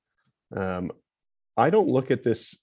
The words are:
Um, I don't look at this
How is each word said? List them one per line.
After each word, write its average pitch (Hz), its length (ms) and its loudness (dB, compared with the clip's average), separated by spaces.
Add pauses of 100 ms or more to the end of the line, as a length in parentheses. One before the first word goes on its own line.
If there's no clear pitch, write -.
(560)
Um, 92 340 -6 (680)
I 123 100 6
don't 190 200 2
look 127 220 0
at 123 120 -2
this - 400 -2